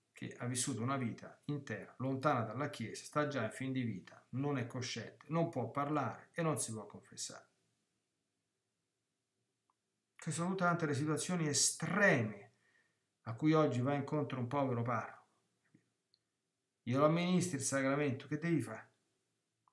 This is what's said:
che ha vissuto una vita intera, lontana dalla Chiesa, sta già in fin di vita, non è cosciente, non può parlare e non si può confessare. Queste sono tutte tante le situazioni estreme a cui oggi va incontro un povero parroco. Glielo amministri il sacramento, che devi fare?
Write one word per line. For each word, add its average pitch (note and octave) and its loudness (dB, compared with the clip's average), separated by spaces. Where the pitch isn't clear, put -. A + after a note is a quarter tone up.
che - -10
ha B2 -8
vissuto B2 -2
una C3+ 0
vita G#2 -6
intera, A#2 -6
lontana C3 0
dalla A#2+ -4
Chiesa, - -8
sta D3 0
già C3+ -2
in A2 -4
fin C3 -6
di C3 0
vita, - -6
non C#3 0
è A2+ -2
cosciente, - -8
non D#3+ 2
può A#2+ -4
parlare C#3+ -2
e E3+ -4
non D3+ 0
si - -4
può G#2+ -8
confessare. - -14
Queste - -6
sono F3 -2
tutte F#3 0
tante E3+ 4
le C#3+ 0
situazioni D3+ 0
estreme - 2
a A2+ -6
cui D#3 4
oggi C3+ 4
va C#3+ 2
incontro C#3 -2
un A#2+ -2
povero B2 0
parroco. A#2 -4
Glielo C3+ 6
amministri E3+ 4
il A#2+ -2
sacramento, C3+ 0
che D3+ -2
devi E3 2
fare? - -8